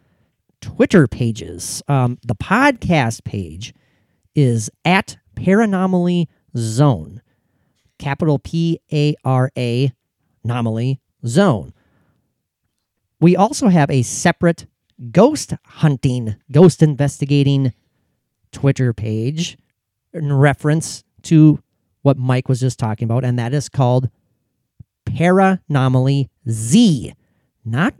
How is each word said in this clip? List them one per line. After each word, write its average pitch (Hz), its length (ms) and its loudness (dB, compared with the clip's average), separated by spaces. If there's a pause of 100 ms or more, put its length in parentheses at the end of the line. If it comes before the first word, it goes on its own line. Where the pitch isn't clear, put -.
(600)
Twitter 185 460 0
pages. 104 800 -8
Um, 127 360 -2
the - 120 -6
podcast 180 880 -2
page 90 500 -12 (640)
is 120 340 0 (160)
at 185 320 -2 (180)
Paranomaly 185 920 0 (280)
Zone, 110 640 0 (760)
capital 143 420 -2
P 165 400 -4 (120)
A 151 240 0 (100)
R 131 320 0
A, 127 340 -2 (520)
Anomaly 120 560 -4 (260)
Zone. 127 480 0 (1500)
We 175 160 4
also 208 340 0
have 165 200 4
a 135 140 0
separate - 640 -2 (440)
ghost 254 420 2 (120)
hunting, 123 720 -2 (160)
ghost 160 320 6
investigating 139 920 0 (800)
Twitter 127 420 0
page 113 640 -6 (560)
in 147 200 -6
reference 147 680 0 (200)
to 156 380 6 (420)
what 135 140 2
Mike 127 320 -2
was 123 100 0
just 127 200 -2
talking 113 260 -4
about, 117 200 -2
and 123 120 -2
that 120 160 -4
is 143 160 -4
called 127 400 0 (960)
Paranomaly 139 1200 0 (200)
Z. 123 640 2 (520)
Not 143 340 -2